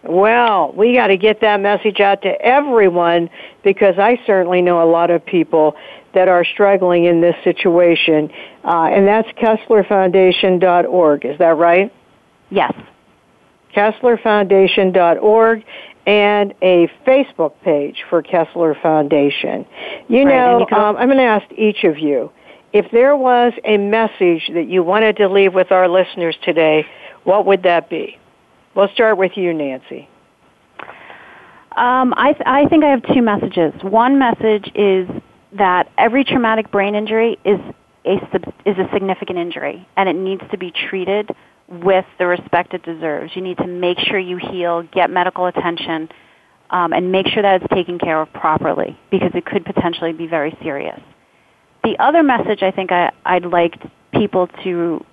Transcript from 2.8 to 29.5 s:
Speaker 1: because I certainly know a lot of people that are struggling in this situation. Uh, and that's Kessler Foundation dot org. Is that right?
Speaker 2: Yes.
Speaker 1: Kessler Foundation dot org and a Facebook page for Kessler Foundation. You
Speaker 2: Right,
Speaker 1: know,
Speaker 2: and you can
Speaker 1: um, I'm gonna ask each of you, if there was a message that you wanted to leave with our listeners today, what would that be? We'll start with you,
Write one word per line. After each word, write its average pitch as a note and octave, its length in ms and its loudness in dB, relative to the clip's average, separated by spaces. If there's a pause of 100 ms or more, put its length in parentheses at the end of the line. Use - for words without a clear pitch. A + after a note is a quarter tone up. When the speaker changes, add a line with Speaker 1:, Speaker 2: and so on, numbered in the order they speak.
Speaker 1:
because G3 360 2
I A#3 280 2
certainly F3+ 360 0
know F3 200 2
a E3 80 4
lot E3+ 200 2
of E3 140 0
people D#3 520 0 (380)
that F#3 120 4
are F3 180 2
struggling F3+ 600 2
in E3+ 160 2
this F3 240 2
situation. E3 880 2 (340)
Uh, E3+ 200 0
and G3 220 2
that's A3 300 2
Kessler A3 480 0
Foundation F#3 760 2
dot F3 280 2
org. D#3 400 2
Is D3 120 -8
that E3 180 4
right? E3+ 360 2 (560)
Speaker 2:
Yes. D#3 240 -2 (1000)
Speaker 1:
Kessler A3 420 0
Foundation G3 760 2
dot F3 280 2
org A3+ 440 2 (440)
and G#3 560 2
a F3 280 4 (160)
Facebook C4 460 0 (100)
page D3 460 -2
for E3 140 0
Kessler E3 600 -2
Foundation. D3 840 0 (420)
You B3+ 160 4
Speaker 2:
Right, C#4 100 4
Speaker 1:
know, B3 180 4
Speaker 2:
and A#3+ 80 4
you A3+ 60 0
can - 140 0
Speaker 1:
um, G#3 160 0
I'm B3 120 0
gonna C4+ 140 4
ask G#3+ 300 0
each G#3+ 320 -2
of D#3 140 0
you, C#3+ 340 -4 (400)
if G#3 180 0
there B3+ 240 4
was B3 380 2 (120)
a G#3+ 120 0
message G3+ 760 -2
that E3 120 -4
you F3+ 160 -2
wanted G#3 360 0
to G3+ 100 2
leave G3 240 2
with F#3 200 0
our F#3 160 4
listeners F3 540 -2
today, D#3 440 0 (380)
what F#3+ 200 0
would F#3+ 200 0
that E3+ 260 0
be? D#3+ 260 -10 (580)
We'll G3 140 2
start A3 300 0
with F#3 180 -2
you, F3 160 -2